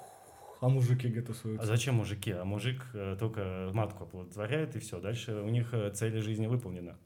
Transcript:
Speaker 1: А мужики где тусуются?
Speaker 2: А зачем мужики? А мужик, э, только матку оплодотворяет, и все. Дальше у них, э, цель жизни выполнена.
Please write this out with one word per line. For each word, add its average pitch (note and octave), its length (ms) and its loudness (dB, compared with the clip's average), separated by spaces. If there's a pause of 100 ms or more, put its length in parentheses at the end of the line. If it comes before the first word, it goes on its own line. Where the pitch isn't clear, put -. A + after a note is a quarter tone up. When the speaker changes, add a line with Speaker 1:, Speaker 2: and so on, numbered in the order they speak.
(600)
Speaker 1:
А B2+ 80 6
мужики B2 400 6
где A2+ 120 0
тусуются? A2 420 -4
Speaker 2:
А - 20 0
зачем A#2+ 300 4
мужики? G#2 360 0
А F2+ 140 -2
мужик, A2 480 -2
э, F#2+ 260 -2
только F#2+ 540 0
матку G#2 320 0
оплодотворяет, G#2 680 -2
и A2+ 40 -4
все. F2+ 220 -8
Дальше A2 340 -2
у G#2 140 -2
них, A#2 240 2
э, G#2 180 2
цель A2 300 0
жизни A2 260 0
выполнена. F2+ 580 -2